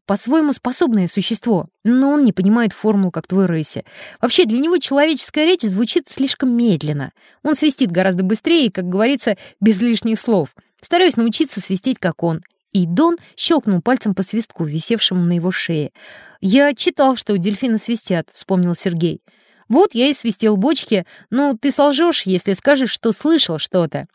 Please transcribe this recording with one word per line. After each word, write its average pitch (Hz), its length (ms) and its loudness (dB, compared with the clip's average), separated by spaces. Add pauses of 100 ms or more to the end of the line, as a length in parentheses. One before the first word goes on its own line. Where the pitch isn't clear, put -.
по-своему 277 480 0
способное 240 560 0
существо, 202 600 -2 (140)
но 262 280 2
он 294 160 2
не 202 80 2
понимает 208 400 2
формул, 202 360 0
как - 160 -8
твой 190 200 2
Ресси. 165 380 -4 (360)
Вообще, 247 240 2
для 226 140 -2
него 330 180 0
человеческая 294 680 0
речь 349 160 2
звучит 208 480 -2
слишком 262 440 -2
медленно. 151 580 0 (300)
Он 302 120 0
свистит 277 360 0
гораздо 185 320 0
быстрее 262 440 0
и, 196 40 0
как 180 160 -6
говорится, 214 520 0 (240)
без 202 180 4
лишних 226 400 0
слов. 185 340 0 (280)
Стараюсь 359 340 2
научиться 233 420 0
свистеть, 196 400 -4
как - 240 -4
он». 165 200 -2 (300)
И 180 140 2
Дон 311 300 2 (200)
щелкнул 214 460 0
пальцем 214 320 0
по 196 80 -4
свистку, 208 420 -6
висевшему 175 600 -2
на 175 80 2
его 175 180 0
шее. 156 400 -4 (500)
«Я 277 340 4
читал, 269 420 0
что - 160 -4
у 202 40 2
дельфина 214 420 -2
свистят», 190 540 -4
вспомнил 180 420 0
Сергей. 170 480 -2 (460)
«Вот 349 260 4
я 247 140 4
и 285 60 2
свистел 214 420 0
Бочке. 208 480 0 (260)
Ну, 277 300 0
ты 277 120 0
солжешь, 294 540 2
если 185 280 0
скажешь, 262 360 2
что - 220 -2
слышал 285 460 0
что-то. 151 560 -2